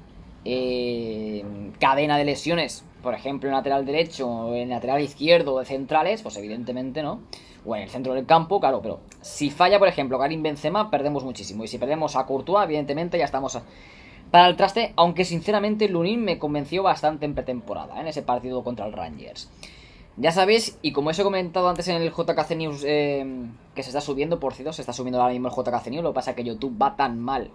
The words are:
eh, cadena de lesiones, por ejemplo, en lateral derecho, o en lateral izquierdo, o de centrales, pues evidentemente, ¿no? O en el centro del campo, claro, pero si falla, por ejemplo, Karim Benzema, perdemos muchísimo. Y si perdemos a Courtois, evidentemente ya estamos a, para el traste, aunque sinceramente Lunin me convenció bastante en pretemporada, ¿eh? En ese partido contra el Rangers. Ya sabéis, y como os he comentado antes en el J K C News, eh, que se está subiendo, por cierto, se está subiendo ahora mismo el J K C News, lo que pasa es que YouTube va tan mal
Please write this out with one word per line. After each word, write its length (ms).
eh, 1040
cadena 380
de 80
lesiones, 580
por 100
ejemplo, 340
en 80
lateral 300
derecho, 420
o 280
en 140
lateral 320
izquierdo, 520
o 60
de 60
centrales, 560
pues 140
evidentemente, 680
¿no? 180
O 100
en 80
el 60
centro 240
del 120
campo, 340
claro, 220
pero 180
si 300
falla, 280
por 80
ejemplo, 320
Karim 240
Benzema, 460
perdemos 340
muchísimo. 400
Y 40
si 100
perdemos 400
a 80
Courtois, 400
evidentemente 520
ya 80
estamos 300
a, 80
para 160
el 100
traste, 380
aunque 280
sinceramente 640
Lunin 360
me 160
convenció 440
bastante 420
en 100
pretemporada, 640
¿eh? 40
En 60
ese 140
partido 420
contra 240
el 60
Rangers. 560
Ya 160
sabéis, 480
y 100
como 200
os 80
he 40
comentado 460
antes 180
en 140
el 80
J 260
K 80
C 140
News, 280
eh, 400
que 100
se 60
está 120
subiendo, 400
por 120
cierto, 200
se 80
está 100
subiendo 300
ahora 100
mismo 160
el 60
J 180
K 80
C 120
News, 120
lo 80
que 40
pasa 160
es 40
que 80
YouTube 340
va 200
tan 240
mal 340